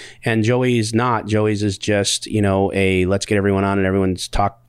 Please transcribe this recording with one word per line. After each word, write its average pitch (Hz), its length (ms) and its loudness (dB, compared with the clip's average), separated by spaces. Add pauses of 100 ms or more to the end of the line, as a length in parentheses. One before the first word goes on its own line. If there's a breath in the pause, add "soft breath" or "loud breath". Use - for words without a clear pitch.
(240 loud breath)
and 110 200 0
Joey's 120 500 0
not. 117 320 0
Joey's 107 360 0
is 101 160 -2
just, - 480 -2
you 107 160 0
know, 98 320 2
a 95 320 2
let's 98 200 -2
get 107 100 0
everyone 98 280 2
on 98 140 0
and 95 80 0
everyone's 95 420 0
talk, - 400 -2